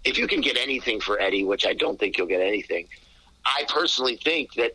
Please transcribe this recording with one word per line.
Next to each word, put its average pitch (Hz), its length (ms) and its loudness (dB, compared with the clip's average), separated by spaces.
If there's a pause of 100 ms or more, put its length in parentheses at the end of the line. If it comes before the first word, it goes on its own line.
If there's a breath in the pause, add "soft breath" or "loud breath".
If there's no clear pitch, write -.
if 131 160 2
you 240 80 0
can 185 140 0
get 123 160 2
anything 123 440 -2
for 101 200 0
Eddie, 98 240 2
which 98 200 0
I 98 80 2
don't - 260 0
think 101 200 0
you'll 90 80 2
get 92 140 2
anything, 92 480 -2 (580 loud breath)
I 143 220 0
personally 131 480 0
think 156 380 -2
that 117 200 0